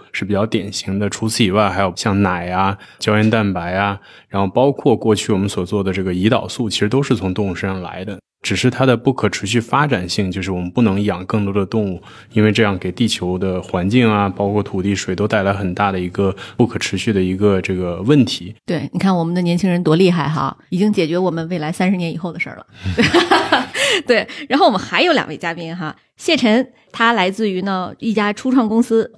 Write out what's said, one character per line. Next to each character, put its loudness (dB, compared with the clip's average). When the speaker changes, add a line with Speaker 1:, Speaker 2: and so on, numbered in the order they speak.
Speaker 1:
是 -6
比 -2
较 0
典 -4
型 -6
的， -2
除 -4
此 2
以 2
外 4
还 -2
有 0
像 0
奶 0
啊、 0
胶 0
原 4
蛋 2
白 -4
啊， 0
然 0
后 0
包 4
括 2
过 2
去 -2
我 2
们 0
所 -4
做 -2
的 -2
这 -4
个 -2
胰 2
岛 0
素， -4
其 -4
实 2
都 2
是 2
从 -2
动 -2
物 -4
身 -4
上 -6
来 -10
的。 -10
只 -4
是 2
它 2
的 6
不 2
可 0
持 -8
续 0
发 0
展 -2
性， -2
就 -4
是 -4
我 -2
们 -4
不 0
能 2
养 -2
更 0
多 -2
的 2
动 -2
物， -10
因 4
为 6
这 4
样 2
给 -6
地 0
球 -2
的 -2
环 -2
境 4
啊， 2
包 -2
括 0
土 -4
地、 0
水 -4
都 0
带 2
来 2
很 -4
大 0
的 -4
一 -4
个 0
不 6
可 -2
持 -4
续 0
的 2
一 0
个 2
这 -2
个 -4
问 6
题。 -8
Speaker 2:
对， -4
你 -2
看 2
我 0
们 -2
的 0
年 2
轻 0
人 0
多 4
厉 6
害 0
哈， -4
已 -2
经 2
解 0
决 -2
我 0
们 -6
未 -4
来 -4
三 0
十 0
年 -2
以 -6
后 -8
的 -10
事 -6
儿 -14
了。 -18
<laughs> 0
对， 2
然 2
后 6
我 6
们 0
还 0
有 4
两 0
位 -10
嘉 -6
宾 -10
哈， -8
谢 0
晨， 2
他 2
来 2
自 -2
于 -2
呢 -4
一 -4
家 0
初 -4
创 4
公 2
司 2